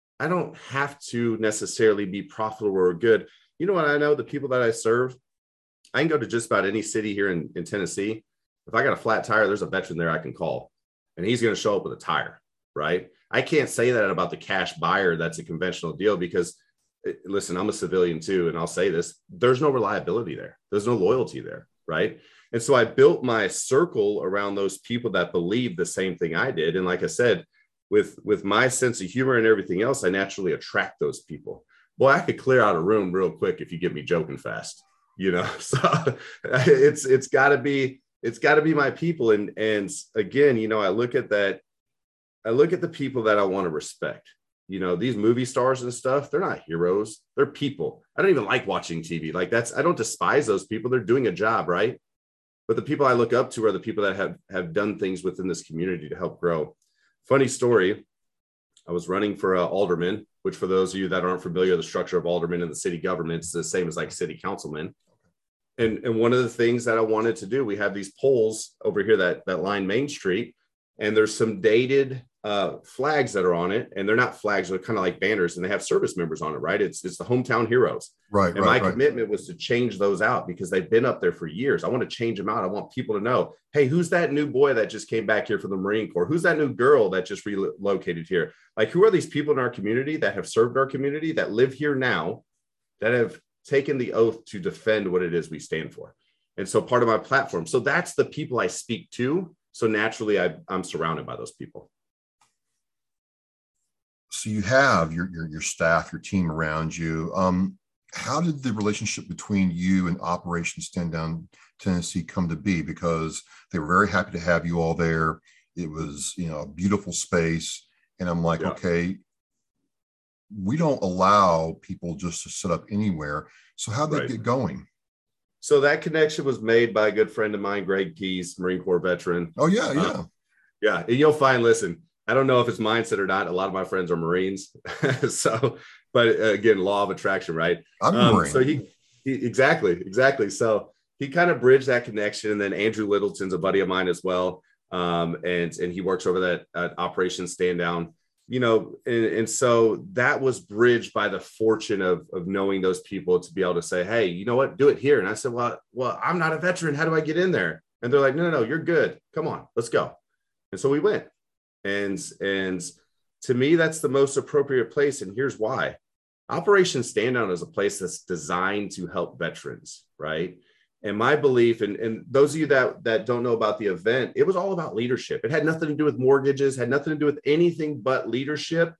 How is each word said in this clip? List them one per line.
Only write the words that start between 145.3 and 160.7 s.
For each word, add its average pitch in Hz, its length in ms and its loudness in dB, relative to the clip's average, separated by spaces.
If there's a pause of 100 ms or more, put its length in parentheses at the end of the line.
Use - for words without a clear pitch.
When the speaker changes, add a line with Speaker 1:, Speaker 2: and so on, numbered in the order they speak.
Speaker 1:
and, 87 340 -2
and 87 160 -4
he 92 80 -8
works 90 240 -2
over 92 140 0
that 87 260 -2 (100)
at 87 220 -4
Operation 90 500 -4
Stand 90 320 -2
Down, 85 340 -2 (340)
you 123 120 -4
know, 113 460 2
and, 117 200 2
and 107 240 0
so 117 640 4
that 131 280 2
was 127 180 0
bridged 110 540 2
by 104 140 0
the 92 120 -4
fortune 107 640 0
of, 90 320 0
of 90 140 -6
knowing 98 340 0
those 92 200 0
people 90 380 0
to - 140 -16
be 95 80 -2
able 90 140 0
to 85 60 -2
say, 90 220 -2
"Hey, 110 240 0
you 87 160 -6
know 120 140 0
what, 113 200 0
do 139 120 6
it - 100 2
here." 135 200 4
And 92 80 0
I 107 80 -2
said, 120 180 -6
"Well, 120 260 -4 (140)
well, 120 280 -4
I'm 165 160 -2
not 160 140 0
a 156 80 -4
veteran. 170 340 -2
How 151 120 -2
do 160 100 0
I 156 60 2
get 151 160 -2
in 185 140 2
there?" 90 300 -2 (200)
And 123 100 -4
they're 143 80 6
like, 135 160 4
"No, 165 80 0
no, 165 160 0
no, 117 40 4
you're 156 200 -4
good. 143 360 0 (140)
Come 156 140 -4
on, 98 200 -8 (100)
let's 113 100 -2
go." - 260 -2 (600)